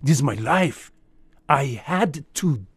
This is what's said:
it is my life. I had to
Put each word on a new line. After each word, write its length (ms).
it 60
is 120
my 120
life. 580
I 360
had 400
to 320